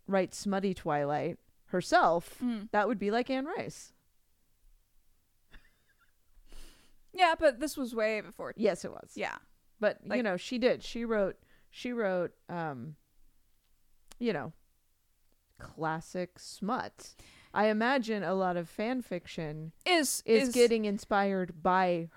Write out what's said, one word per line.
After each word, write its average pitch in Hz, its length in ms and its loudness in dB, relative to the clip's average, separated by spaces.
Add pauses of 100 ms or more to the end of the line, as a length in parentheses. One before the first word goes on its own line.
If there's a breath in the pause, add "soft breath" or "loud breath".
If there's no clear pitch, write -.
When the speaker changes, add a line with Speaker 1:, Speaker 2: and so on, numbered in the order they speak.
Speaker 1:
write 190 260 2
smutty 196 400 -2
Twilight 147 640 -2 (280)
herself, 180 760 2
Speaker 2:
Mm. 226 300 -6
Speaker 1:
that 208 160 4
would 226 100 0
be 202 140 -2
like 240 180 0
Anne 262 160 -2
Rice. - 460 -8 (3250 soft breath)
Speaker 2:
Yeah, 349 240 6
but 277 220 4
this 294 160 -4
was 247 200 -6
way 220 260 0
before. 143 340 -12
Speaker 1:
Yes, 196 300 0
it - 60 -8
was. - 240 -18
Speaker 2:
Yeah. 57 220 -8 (420)
Speaker 1:
But, 208 240 2
you - 60 -14
Speaker 2:
Like 233 140 0
Speaker 1:
know, 185 140 0
she 254 200 -6
did. 220 260 2
She 233 220 -8
wrote, 208 320 0 (320 soft breath)
she - 220 -8
wrote, 190 400 -2 (160)
um, 151 480 -8 (1200)
you 233 140 0
know, 147 200 -6 (1040)
classic 160 840 -8
smut. - 760 -8 (380 loud breath)
I 214 140 4
imagine 220 560 0
a 175 120 0
lot 180 220 2
of 170 120 -4
fan 240 320 -4
fiction 160 720 -8 (140)
Speaker 2:
Is, 330 400 4
Speaker 1:
is 226 240 6
Speaker 2:
is 233 40 -4
Speaker 1:
getting 233 320 6
inspired 196 800 0
by 180 540 4